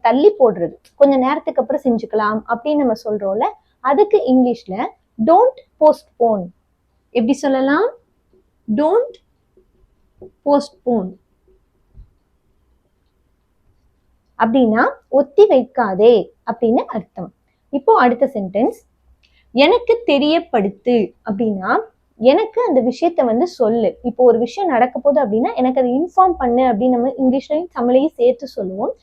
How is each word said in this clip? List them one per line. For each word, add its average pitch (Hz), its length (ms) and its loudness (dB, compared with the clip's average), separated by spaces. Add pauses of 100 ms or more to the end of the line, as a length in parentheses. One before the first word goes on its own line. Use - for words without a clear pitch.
தள்ளி 262 300 2
போடுறது, 208 440 0 (200)
"கொஞ்ச 277 220 4
நேரத்துக்கு 277 440 -2
அப்புறம் 277 220 -4
செஞ்சுக்கலாம்" 214 640 -2
அப்படின்னு 294 380 -4
நம்ம 226 180 -2
சொல்றோம்ல, 214 460 -4 (360)
அதுக்கு 403 440 2
இங்கிலீஷ்ல 247 480 0 (440)
don't 370 380 4 (200)
postpone. 233 680 0 (720)
எப்படி 233 180 0
சொல்லலாம்? 277 540 0 (800)
Don't 370 480 0 (1300)
postpone. 254 680 -2 (3250)
அப்படின்னா 226 440 2 (260)
ஒத்தி 277 360 2
வைக்காதே 233 680 2 (300)
அப்படின்னு 233 420 -2
அர்த்தம். - 420 -12 (440)
இப்போ 285 260 0
அடுத்த 247 280 0
சென்டென்ஸ், 214 520 -4 (760)
"எனக்கு 392 380 2 (120)
தெரியப்படுத்து." 269 880 -2 (280)
அப்படின்னா 208 480 -4 (480)
எனக்கு 415 420 2
அந்த 359 200 0
விஷயத்த 302 420 -2
வந்து 240 240 0
சொல்லு. 226 420 -2 (140)
இப்போ 247 200 -4
ஒரு 233 160 4
விஷயம் 320 320 -4
நடக்க 247 240 0
போகுது 277 260 0
அப்படின்னா 233 340 -2
எனக்கு 254 260 -2
அதை 247 120 0
இன்ஃபார்ம் 359 440 0
பண்ணு 247 280 0
அப்படின்னு 247 320 0
நம்ம 247 200 -2
இங்கிலீஷ்லயும் 269 560 -2
தமிழையும் 262 420 0
சேர்த்து 247 320 -2
சொல்லுவோம். 202 560 -8